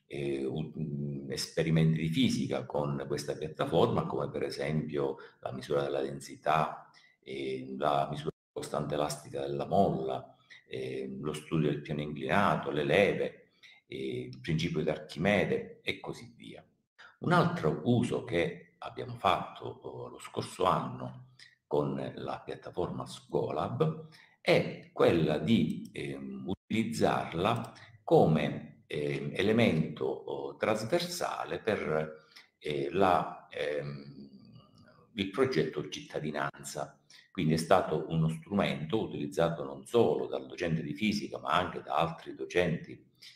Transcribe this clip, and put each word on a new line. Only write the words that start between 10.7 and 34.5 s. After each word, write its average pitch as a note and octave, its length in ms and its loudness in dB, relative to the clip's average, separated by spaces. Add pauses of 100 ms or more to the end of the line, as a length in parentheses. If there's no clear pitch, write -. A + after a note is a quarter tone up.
lo D2+ 120 -2
studio D#2 360 2
del C#2+ 120 -2
piano D2 200 -4
inclinato, D2+ 680 2
le D2 120 0
leve, D#2 680 2 (360)
eh, B1+ 440 -6
il B1+ 80 -16
principio D#2+ 420 0
di D#2 80 0
Archimede D#2 920 0
e - 180 -6
così - 360 -12
via. - 300 -18 (540)
Un D3+ 120 0
altro E3+ 520 4
uso A2+ 400 2
che - 560 -4
abbiamo - 360 -10
fatto, - 500 0
oh, B1 420 -10
lo B1+ 120 -16
scorso - 460 -4
anno B1+ 600 0 (400)
con C2+ 480 0
la C2 280 -8
piattaforma - 640 -6
Scolab E2 1000 -2 (340)
è - 500 2
quella E2 460 4
di, G2 560 2
ehm, C#2 520 -8
utilizzarla F#2+ 1300 0 (300)
come, D#2 840 4
ehm, C#2+ 460 -2
elemento, F#2+ 720 4
oh, C#2 520 -6
trasversale A2 1040 -2
per, D#2 640 -2 (340)
eh, C#2+ 320 -2
la, F2+ 580 2
ehm, C#2+ 800 -6 (840)